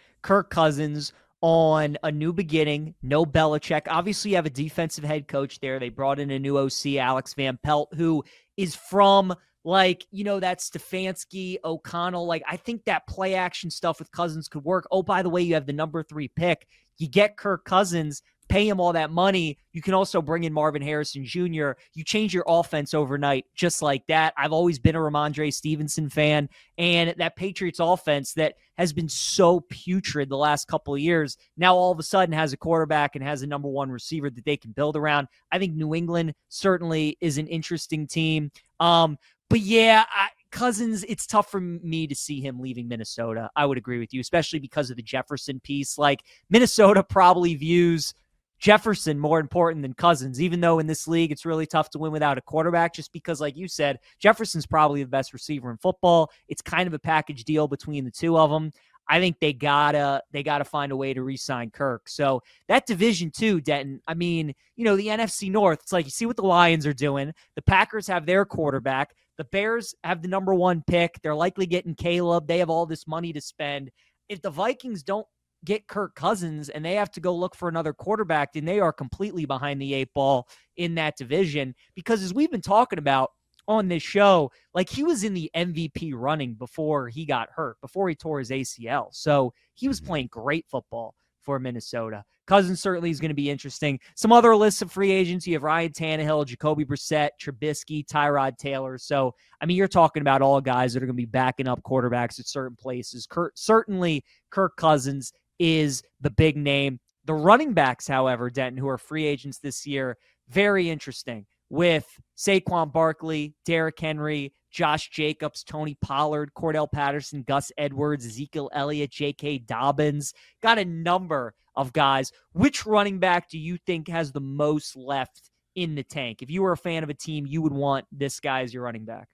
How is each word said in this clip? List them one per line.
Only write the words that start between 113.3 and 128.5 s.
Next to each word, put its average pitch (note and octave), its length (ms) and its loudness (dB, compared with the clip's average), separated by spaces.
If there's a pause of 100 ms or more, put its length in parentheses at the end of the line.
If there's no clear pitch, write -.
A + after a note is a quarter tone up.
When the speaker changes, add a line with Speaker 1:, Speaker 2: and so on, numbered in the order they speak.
Speaker 1:
Derrick D#3+ 340 -2
Henry, D3+ 540 -4 (180)
Josh D#3 380 -2
Jacobs, D3+ 540 -6
Tony D3+ 380 -10
Pollard, D3 520 -2
Cordell D#3 360 -2
Patterson, C#3+ 520 -4
Gus C#3 360 -2
Edwards, C#3+ 480 -4
Ezekiel C3+ 460 -8
Elliott, D3 380 -4
J C#3+ 240 -6
K C#3+ 240 -6
Dobbins. C#3 760 -2 (280)
Got A#3 160 4
a G3 80 0
number E3 720 -2 (200)
of C3 160 -4
guys. C3+ 400 2 (220)
Which B3 320 2
running G3+ 340 2
back F3 300 2
do E3 80 -12
you E3 200 -8
think E3 300 -6
has E3 240 -4
the C#3 80 -8
most D3 560 -2
left C3 540 -6 (260)
in E3 200 -4
the C#3 80 -6
tank? B2 380 -8
If B2+ 100 -14
you F#3 100 -2
were F#3+ 100 2
a E3 60 0
fan E3 260 -4
of D3 60 -6
a D3 60 -8
team, D3+ 320 -8
you D#3 160 -2
would D3+ 100 0
want C#3 380 -2
this C#3 280 -6
guy C3 220 -2